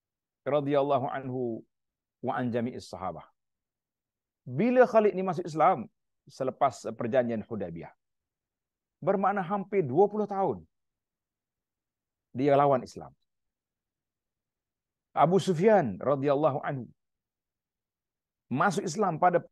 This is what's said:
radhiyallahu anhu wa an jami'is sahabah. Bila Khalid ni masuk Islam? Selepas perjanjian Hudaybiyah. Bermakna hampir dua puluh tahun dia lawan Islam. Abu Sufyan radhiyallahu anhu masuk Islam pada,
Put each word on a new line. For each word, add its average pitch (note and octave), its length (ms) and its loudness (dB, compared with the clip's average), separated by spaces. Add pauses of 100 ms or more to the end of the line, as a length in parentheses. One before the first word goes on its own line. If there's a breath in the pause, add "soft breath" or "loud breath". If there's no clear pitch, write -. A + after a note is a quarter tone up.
(480)
radhiyallahu C#3 560 0
anhu B2+ 560 -6 (640)
wa B2 80 -4
an C3 160 -4
jami'is A#2 400 -6
sahabah. F2 400 -10 (1120)
Bila A#3 480 2
Khalid G#3+ 240 4
ni F3+ 80 -4
masuk F3+ 240 -4
Islam? D#3 400 2 (400)
Selepas C3 720 -2
perjanjian A#2 480 0
Hudaybiyah. F2 480 -10 (1120)
Bermakna G3 400 0
hampir G3 400 -2
dua D3+ 240 4
puluh G#3 160 -4
tahun F#3 400 -4 (1700)
dia C#3 240 2
lawan C#3 320 4
Islam. - 240 -18 (2000)
Abu D3+ 240 4
Sufyan F3+ 640 2
radhiyallahu C#3+ 640 0
anhu B2+ 240 -8 (1600)
masuk E3+ 320 0
Islam F3+ 400 -4
pada, F3 320 2